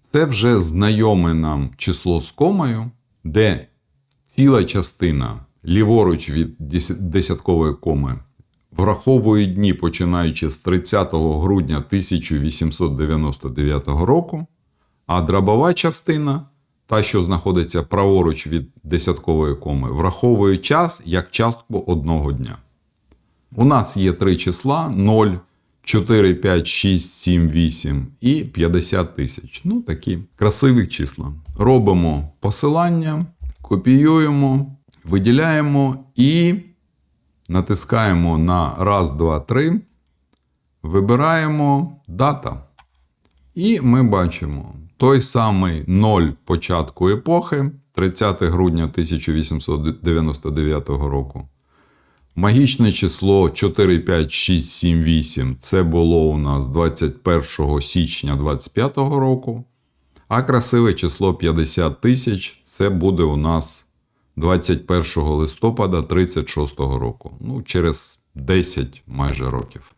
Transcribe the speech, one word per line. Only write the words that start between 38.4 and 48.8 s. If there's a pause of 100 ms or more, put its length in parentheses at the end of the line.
раз,
два,
три, (1040)
вибираємо (120)
дата. (920)
І
ми
бачимо: (220)
той
самий
ноль (160)
початку
епохи, (200)
тридцяте
грудня